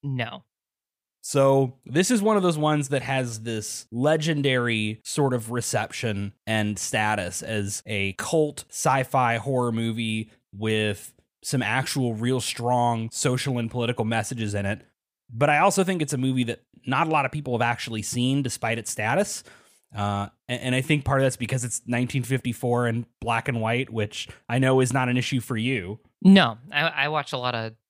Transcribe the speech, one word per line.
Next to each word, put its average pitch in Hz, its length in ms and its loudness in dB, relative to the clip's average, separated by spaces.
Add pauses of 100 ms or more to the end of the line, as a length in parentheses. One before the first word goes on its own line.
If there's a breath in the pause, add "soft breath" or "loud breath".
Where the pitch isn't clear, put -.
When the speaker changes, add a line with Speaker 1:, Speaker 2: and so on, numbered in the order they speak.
Speaker 1:
No. 123 420 -6 (760)
Speaker 2:
So 135 540 4 (100)
this 170 260 0
is 226 120 4
one 214 160 4
of 190 40 2
those 170 140 4
ones 151 320 2
that 135 140 -2
has 123 400 -4
this 110 500 -6
legendary 127 1120 2
sort 139 300 0
of 113 160 -4
reception 110 800 -2 (140)
and 107 320 0
status 107 640 -2
as 104 420 -4
a 98 300 -2
cult 151 560 0
sci-fi 131 680 2
horror 123 360 0
movie 113 580 -2 (260 soft breath)
with 107 560 -2 (320)
some 135 160 0
actual 123 540 0
real 123 260 0
strong 120 720 0
social 127 460 -2
and 113 120 -4
political 120 360 -2
messages 110 480 -2
in 101 100 -2
it. 104 220 -4 (440)
But 127 200 2
I 147 80 4
also 180 260 4
think 180 160 -2
it's 147 140 -2
a 135 40 -4
movie 131 260 0
that 113 180 -6 (240)
not 131 200 0
a 160 40 -4
lot 147 160 2
of 127 60 -4
people 143 200 -6
have 117 80 0
actually 117 400 -2
seen 127 400 0
despite 117 380 -2
its - 120 -10
status. 135 540 -2 (500 soft breath)
Uh, 101 340 -2 (200)
and, 123 140 -4
and 127 120 -2
I 131 60 2
think 147 240 0
part 135 160 2
of 135 60 4
that's 127 100 0
because 120 280 -2
it's - 200 -8
nineteen 123 380 -2
fifty-four 120 640 0
and 117 180 -2 (160)
black 117 260 0
and 120 140 -2
white, 117 300 -2
which 107 380 -4 (200 soft breath)
I 117 100 0
know 131 220 6
is 127 100 2
not 127 200 2
an 123 80 2
issue 123 220 0
for 117 180 -4
you. 110 420 -4 (220)
Speaker 1:
No, 180 340 8 (160)
I, 147 80 0
I 147 280 0
watch 151 260 -4
a - 20 -4
lot 123 180 -2
of 113 200 -6 (160)